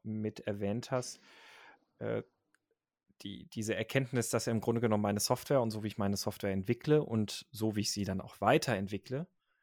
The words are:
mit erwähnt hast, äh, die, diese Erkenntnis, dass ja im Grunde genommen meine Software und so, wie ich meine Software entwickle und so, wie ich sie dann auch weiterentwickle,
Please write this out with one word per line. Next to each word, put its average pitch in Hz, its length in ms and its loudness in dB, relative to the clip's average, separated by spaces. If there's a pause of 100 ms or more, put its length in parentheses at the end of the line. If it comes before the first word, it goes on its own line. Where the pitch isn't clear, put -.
mit 107 360 -4
erwähnt 104 500 -2
hast, - 300 -2 (760)
äh, 113 240 -2 (1000)
die, 101 280 -12
diese 110 240 -2
Erkenntnis, 123 560 0
dass 117 160 2
ja 117 60 0
im 113 80 2
Grunde 117 200 2
genommen 107 220 4
meine 104 180 2
Software 131 420 2
und 113 80 0
so, 107 140 -6
wie 110 40 -2
ich 101 100 -12
meine 101 180 2
Software 101 360 -4
entwickle 120 520 2
und 110 480 -2
so, 107 240 0
wie 104 60 2
ich - 100 -2
sie 101 120 -2
dann 95 160 -2
auch - 200 -10
weiterentwickle, 107 840 2 (360)